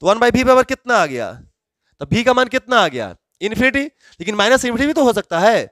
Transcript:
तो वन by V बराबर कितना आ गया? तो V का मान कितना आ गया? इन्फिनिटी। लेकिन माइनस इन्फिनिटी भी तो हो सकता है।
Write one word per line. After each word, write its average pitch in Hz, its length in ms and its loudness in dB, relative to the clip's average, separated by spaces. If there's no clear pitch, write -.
तो 147 60 -4
वन 196 80 2
by 240 160 2
V 247 140 0
बराबर 254 180 4
कितना 247 320 -4
आ 180 120 2
गया? 117 260 -8
तो 143 60 -10
V 214 180 -2
का 254 80 2
मान 247 160 2
कितना 254 280 -2
आ 190 120 4
गया? 110 280 -8
इन्फिनिटी। 247 440 -2
लेकिन 196 140 -6
माइनस 214 300 2
इन्फिनिटी 247 220 -2
भी 302 60 -2
तो 311 120 2
हो 240 80 4
सकता 185 260 -4
है। 185 340 2